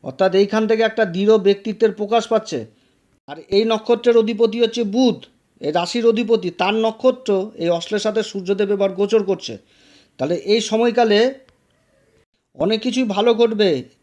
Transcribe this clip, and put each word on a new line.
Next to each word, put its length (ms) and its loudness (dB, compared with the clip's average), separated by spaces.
অর্থাৎ 320 -2
এইখান 320 2
থেকে 160 0
একটা 220 0
দৃঢ় 340 2
ব্যক্তিত্বের 540 0
প্রকাশ 360 -2
পাচ্ছে। 380 -2
আর 100 -14
এই 160 2
নক্ষত্রের 520 2
অধিপতি 440 0
হচ্ছে 240 0
বুধ, 400 0
এই 120 -4
রাশির 340 -2
অধিপতি, 440 0
তার 240 -2
নক্ষত্র 800 -2
এই 140 -4
অশ্লেষাতে 540 -2
সূর্যদেব 480 -4
এবার 220 0
গোচর 320 0
করছে। 340 -6
তাহলে 160 -2
এই 260 0
সময়কালে 760 2
অনেক 240 -2
কিছুই 240 -2
ভালো 300 2
ঘটবে 480 2